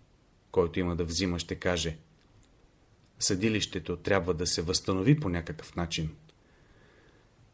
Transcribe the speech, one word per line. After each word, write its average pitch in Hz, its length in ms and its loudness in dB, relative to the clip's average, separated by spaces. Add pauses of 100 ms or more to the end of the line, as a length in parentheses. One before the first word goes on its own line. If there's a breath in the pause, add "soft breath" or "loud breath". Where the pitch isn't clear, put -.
(500)
който 87 300 2
има 87 160 0
да 87 80 0
взима, 85 340 0
ще - 160 -6
каже: 82 440 -2 (1200)
"Съдилището 98 800 0
трябва 92 380 2
да 82 120 -2
се - 160 0
възстанови 95 580 4
по 101 80 -2
някакъв 85 480 -6
начин." 82 400 -4 (1400 soft breath)